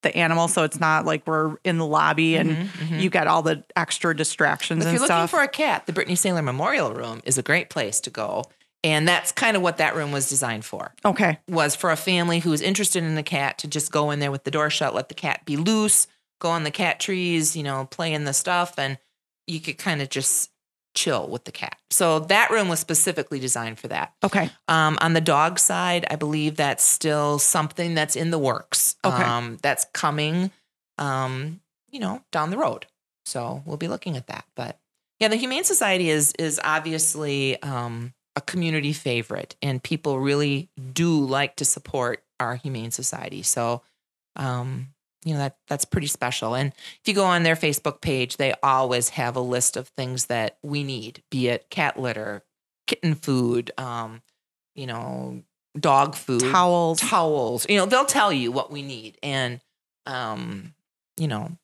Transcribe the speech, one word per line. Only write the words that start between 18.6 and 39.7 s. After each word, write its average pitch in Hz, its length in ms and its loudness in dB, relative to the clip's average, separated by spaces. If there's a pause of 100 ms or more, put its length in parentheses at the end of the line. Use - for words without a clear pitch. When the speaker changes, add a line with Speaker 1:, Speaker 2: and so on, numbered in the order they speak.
Speaker 2:
and 135 200 -4 (480)
you 165 120 -6
could 160 200 -8
kind 156 240 -2
of 139 80 -6
just - 400 0 (460)
chill 113 320 0
with 120 160 -8
the - 60 -14
cat. - 260 -10 (140)
So 160 300 4
that 196 320 4
room 208 160 4
was 160 100 0
specifically 156 600 0
designed 117 400 -4
for - 80 -10
that. - 240 -4 (100)
Speaker 1:
Okay. 196 260 2 (200)
Speaker 2:
Um, 156 320 4
on 165 140 4
the 160 60 6
dog 160 380 4
side, 180 500 2
I - 60 -2
believe 151 400 0
that's 143 300 2
still 147 560 2
something 165 560 0
that's 151 180 0
in 165 160 0
the 165 80 0
works. - 560 0 (100)
Speaker 1:
Okay. 123 200 4
Speaker 2:
Um, 120 360 -2
that's 139 320 0
coming, 160 600 0 (460)
um, 135 600 -4 (320)
you 277 80 -12
know, 214 320 -6
down 160 200 0
the 208 80 -4
road. 127 280 -4 (400)
So 131 380 -6
we'll 151 120 -8
be 165 120 -4
looking 175 280 -6
at 127 120 -10
that. - 160 -12 (100)
But 120 240 -10 (400)
yeah, 220 100 4
the 214 80 2
Humane 262 280 -2
Society 190 460 2
is, 151 280 4
is 156 240 -2
obviously, 156 1000 -2
um, 120 500 -6 (240)
a - 40 -2
community 156 520 -2
favorite, 117 680 -4
and 131 180 -2